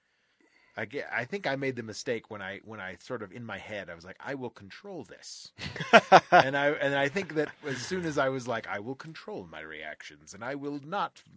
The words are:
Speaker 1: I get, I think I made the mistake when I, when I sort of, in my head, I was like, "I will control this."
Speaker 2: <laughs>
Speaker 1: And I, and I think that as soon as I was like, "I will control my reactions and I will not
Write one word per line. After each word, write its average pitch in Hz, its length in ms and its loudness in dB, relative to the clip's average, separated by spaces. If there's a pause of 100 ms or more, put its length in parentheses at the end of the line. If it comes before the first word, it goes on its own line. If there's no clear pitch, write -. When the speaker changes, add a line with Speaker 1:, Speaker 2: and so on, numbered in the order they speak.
(760)
Speaker 1:
I 110 80 -4
get, 131 280 -6
I 117 120 0
think 196 200 -6
I 143 120 2
made 135 180 0
the 120 80 -6
mistake 110 480 -4
when 104 100 -8
I, 95 220 -8
when 107 160 -12
I 92 220 -8
sort 123 200 -8
of, 95 120 -10
in 120 120 -10
my 104 140 -6
head, 95 300 -8
I 85 60 -10
was 85 100 -18
like, 95 140 -14
"I 135 160 -6
will 123 140 -6
control 139 540 -14
this." - 540 -16
Speaker 2:
<laughs> - 40 -12 (680)
Speaker 1:
And 143 260 8
I, 143 120 4
and 143 260 2
I 139 140 4
think 156 260 -4
that 151 140 2 (180)
as 131 100 -2
soon 175 280 -4
as 151 120 0
I 135 120 6
was 131 180 -2
like, 113 200 -2
"I 92 120 -4
will 123 160 -6
control 156 560 -10
my 78 100 -12
reactions 78 720 -12
and 98 100 -12
I 135 120 -4
will 143 300 -6
not 175 360 -4 (160)